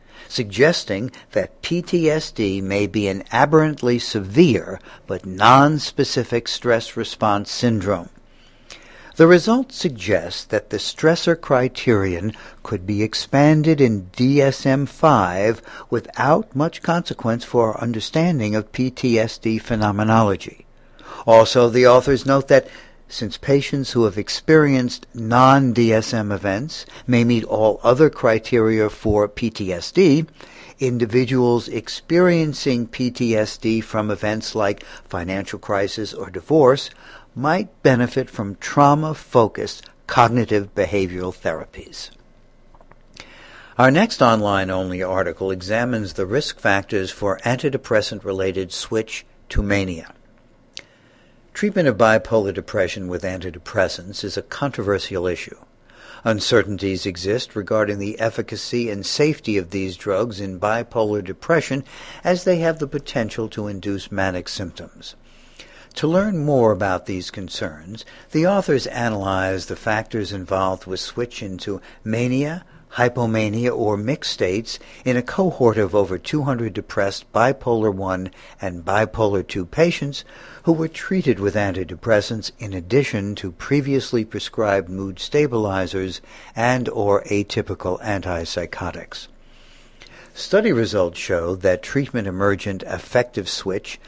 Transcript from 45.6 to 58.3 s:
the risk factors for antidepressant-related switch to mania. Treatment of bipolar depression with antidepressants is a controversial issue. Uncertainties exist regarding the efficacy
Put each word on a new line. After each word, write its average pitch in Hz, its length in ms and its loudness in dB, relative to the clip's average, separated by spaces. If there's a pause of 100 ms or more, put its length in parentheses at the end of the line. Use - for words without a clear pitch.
the 98 100 -4
risk 113 340 -4
factors 98 520 -2
for 98 340 -4
antidepressant-related 101 1300 -2
switch - 540 -6 (240)
to 113 120 0
mania. 98 520 -4 (1400)
Treatment 190 360 0
of 107 100 2
bipolar 110 560 4
depression 95 520 -4
with 90 160 -6
antidepressants 92 1040 -6
is 101 140 -6
a - 40 -6
controversial 98 840 -4
issue. - 320 -6 (680)
Uncertainties 101 800 0
exist 98 500 -4
regarding 104 440 -2
the 101 200 -8
efficacy 113 720 -6